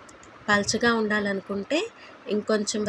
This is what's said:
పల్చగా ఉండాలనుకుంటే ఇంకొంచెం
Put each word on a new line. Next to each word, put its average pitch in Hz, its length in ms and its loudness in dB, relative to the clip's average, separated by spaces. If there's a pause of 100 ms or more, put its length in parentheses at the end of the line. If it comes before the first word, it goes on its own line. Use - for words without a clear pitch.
(480)
పల్చగా 208 460 4 (100)
ఉండాలనుకుంటే 202 760 -2 (560)
ఇంకొంచెం 214 520 -2